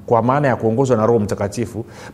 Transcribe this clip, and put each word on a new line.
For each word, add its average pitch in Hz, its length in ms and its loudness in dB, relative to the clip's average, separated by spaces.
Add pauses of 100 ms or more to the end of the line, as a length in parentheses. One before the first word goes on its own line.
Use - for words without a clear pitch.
kwa 113 160 2
maana 139 260 2
ya 117 80 2
kuongozwa 117 420 0
na 107 80 2
Roho 117 140 4
Mtakatifu, 104 640 -4 (280)